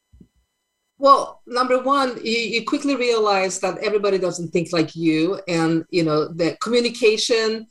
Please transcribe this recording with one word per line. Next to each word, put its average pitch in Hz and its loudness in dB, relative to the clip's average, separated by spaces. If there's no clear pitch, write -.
Well, - 4
number 254 0
one, 262 0
you, 226 -2
you 226 -4
quickly 285 -2
realize 208 0
that 180 -4
everybody 202 0
doesn't 175 -4
think 170 -2
like 165 0
you, 165 0
and, 165 0
you 175 0
know, 156 0
the 160 -2
communication 226 0